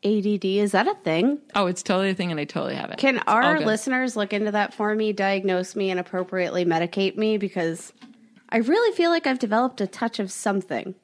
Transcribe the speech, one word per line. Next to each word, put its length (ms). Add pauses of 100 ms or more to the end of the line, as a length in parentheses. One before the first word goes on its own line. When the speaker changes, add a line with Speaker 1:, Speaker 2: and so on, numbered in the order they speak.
Speaker 1:
A 180
D 180
D. 220
Is 120
that 140
a 80
thing? 440 (160)
Speaker 2:
Oh, 120
it's 160
totally 280
a 40
thing, 160
and 100
I 40
totally 320
have 140
it. 80
Speaker 1:
Can 180
Speaker 2:
It's 100
all 100
Speaker 1:
our 220
Speaker 2:
good. 80
Speaker 1:
listeners 500
look 160
into 200
that 220
for 200
me, 180
diagnose 640
me, 140
and 100
appropriately 640
medicate 520
me? 220
Because 540 (560)
I 100
really 380
feel 140
like 160
I've 120
developed 420
a 60
touch 320
of 120
something. 720